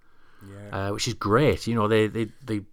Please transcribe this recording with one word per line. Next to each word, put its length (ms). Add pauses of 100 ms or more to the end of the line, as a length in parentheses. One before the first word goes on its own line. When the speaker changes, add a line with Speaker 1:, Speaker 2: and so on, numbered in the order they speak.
(480)
Speaker 1:
Yeah. 420
Speaker 2:
Uh, 40
which 140
is 80
great. 500
You 80
know, 140
they, 200
they, 180 (200)
they, 160 (120)